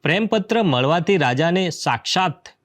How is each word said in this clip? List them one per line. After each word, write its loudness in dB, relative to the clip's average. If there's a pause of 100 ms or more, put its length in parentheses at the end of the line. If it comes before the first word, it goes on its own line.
પ્રેમપત્ર 0
મળવાથી 2
રાજાને 0
સાક્ષાત -4 (160)